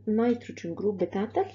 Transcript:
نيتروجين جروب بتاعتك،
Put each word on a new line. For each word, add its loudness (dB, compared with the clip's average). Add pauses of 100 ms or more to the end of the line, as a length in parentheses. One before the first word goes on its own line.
نيتروجين 0
جروب 0
بتاعتك، 0